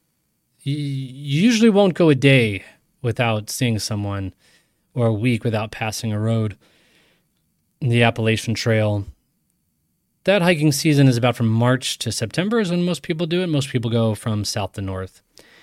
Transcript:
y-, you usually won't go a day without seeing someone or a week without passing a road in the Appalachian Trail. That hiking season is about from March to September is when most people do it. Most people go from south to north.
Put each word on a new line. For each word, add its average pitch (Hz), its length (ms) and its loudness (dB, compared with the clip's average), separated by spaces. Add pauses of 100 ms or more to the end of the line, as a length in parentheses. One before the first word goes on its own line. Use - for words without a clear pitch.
(640)
y-, 139 60 -4
you 139 720 -4
usually 226 280 4
won't 196 240 4
go 170 160 4
a 143 60 6
day 120 480 4 (380)
without 113 480 -2
seeing 117 300 -2
someone 101 540 -6 (600)
or 120 140 0
a 113 60 2
week 113 300 -2
without 110 280 -4
passing 110 400 -6
a 104 80 -4
road 110 380 0 (1200)
in 135 80 -2
the 120 140 4
Appalachian 110 520 0
Trail. 107 500 0 (1200)
That 190 180 2
hiking 156 300 4
season 139 360 4
is 120 100 4
about 120 180 2
from 117 120 0
March 120 520 0
to 113 120 -6
September 185 480 -2
is 180 120 -2
when 175 120 0
most 175 200 -4
people 165 240 -4
do 175 140 -2
it. 185 60 -4
Most 143 220 -2
people 120 220 -4
go 113 240 0
from 104 300 -4
south 101 280 -6
to 104 80 -10
north. 95 400 -10 (420)